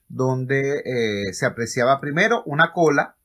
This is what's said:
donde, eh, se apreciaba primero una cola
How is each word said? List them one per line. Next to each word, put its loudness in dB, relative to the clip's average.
donde, -2
eh, -2
se -2
apreciaba 0
primero 0
una 0
cola 2